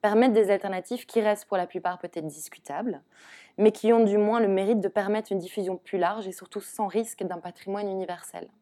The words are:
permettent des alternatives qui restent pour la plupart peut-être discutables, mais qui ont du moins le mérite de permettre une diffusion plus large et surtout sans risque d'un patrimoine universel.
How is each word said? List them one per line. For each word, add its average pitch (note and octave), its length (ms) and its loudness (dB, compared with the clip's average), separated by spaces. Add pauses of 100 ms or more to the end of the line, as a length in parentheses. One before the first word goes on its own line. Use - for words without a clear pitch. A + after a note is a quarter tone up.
permettent A3 320 4
des G#3 180 4
alternatives G3 540 -2
qui - 160 0
restent G#3 240 0
pour G3 140 -2
la F3+ 80 0
plupart F3+ 320 -6
peut-être E3+ 280 -8
discutables, D#3 760 -8 (560)
mais G#3+ 120 8
qui A3 220 2
ont A#3 100 6
du G3+ 140 4
moins G#3+ 240 2
le G#3 80 4
mérite G3 320 2
de F#3+ 80 -2
permettre G3+ 420 -2
une G3 80 -2
diffusion F#3 380 -4
plus - 220 -6
large F#3+ 280 0
et F#3+ 60 -10
surtout F#3+ 300 -12
sans - 240 -6
risque G#3+ 360 -4
d'un F3+ 160 -6
patrimoine G3 520 -8
universel. F3+ 580 -8 (140)